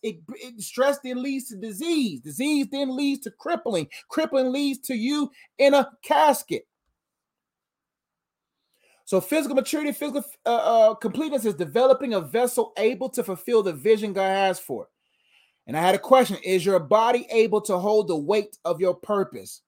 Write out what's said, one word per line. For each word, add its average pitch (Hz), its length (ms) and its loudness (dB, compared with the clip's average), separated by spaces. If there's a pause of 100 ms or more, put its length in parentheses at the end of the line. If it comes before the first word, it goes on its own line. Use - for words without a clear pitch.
It, 180 180 -6 (140)
it, 240 260 -18
stress 277 380 0
then 254 220 -6
leads 269 280 -6
to 208 80 -14
disease. 214 640 -2
Disease 262 500 -2
then 269 240 -4
leads 277 280 -2
to 214 80 -10
crippling. 262 580 -4 (180)
Crippling 269 460 0
leads 277 340 -2
to 262 80 -4
you 277 360 -2 (260)
in 277 160 6
a 277 180 2 (100)
casket. 285 640 2 (2500)
So 190 160 0
physical 277 360 -2
maturity, 294 360 -2
physical, 285 320 -6 (220)
uh, 226 460 4
uh, - 20 -4
completeness 240 500 -4
is 208 120 -2
developing 247 580 2
a 190 80 0
vessel 240 560 -2
able 226 320 -2
to 240 140 -4
fulfill 208 400 0
the 180 100 -2
vision 202 400 2
God 190 160 0
has 190 320 2
for 113 220 -8
it. - 60 -20 (800)
And 123 80 -6
I 160 60 0
had 185 140 2
a 190 40 0
question. 247 380 2
Is 180 280 0
your 190 140 4
body 226 520 2
able 220 300 2
to 185 180 -2
hold 208 280 2
the 175 80 0
weight 202 480 -2
of 165 160 -2
your 180 140 0
purpose? 180 760 -6